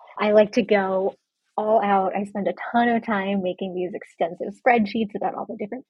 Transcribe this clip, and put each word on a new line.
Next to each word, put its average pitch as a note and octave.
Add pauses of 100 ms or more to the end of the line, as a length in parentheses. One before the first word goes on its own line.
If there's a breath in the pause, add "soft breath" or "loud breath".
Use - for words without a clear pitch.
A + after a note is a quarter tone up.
(180 loud breath)
I G#3+
like G#3
to A#3+
go F#3+ (420)
all G#3+
out. G3
I G#3
spend G3
a F3+ (180)
ton A#3+
of A#3
time G3
making F3+
these F3+
extensive -
spreadsheets A3+
about -
all -
the A3+
different A3